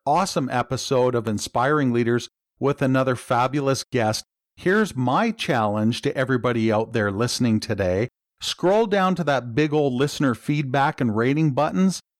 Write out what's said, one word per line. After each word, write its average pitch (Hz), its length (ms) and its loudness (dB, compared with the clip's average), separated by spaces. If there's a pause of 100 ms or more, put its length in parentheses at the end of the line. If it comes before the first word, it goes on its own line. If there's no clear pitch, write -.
awesome 160 460 0
episode 123 640 0
of 113 140 -4
Inspiring 127 640 0
Leaders 117 360 0 (300)
with 135 240 -2
another 131 340 2
fabulous 131 680 0
guest. 110 400 -2 (320)
Here's 202 400 0
my 139 340 0
challenge 110 720 0
to - 140 -2
everybody 120 560 0
out 110 200 0
there 107 180 0
listening 110 500 0
today. 98 480 -2 (320)
Scroll 208 460 0
down 185 280 0
to 175 100 -4
that 123 300 -2
big 147 180 2
old 147 200 2
listener 135 420 0
feedback 143 680 -2
and 113 160 0
rating 139 360 2
buttons. 180 480 0 (200)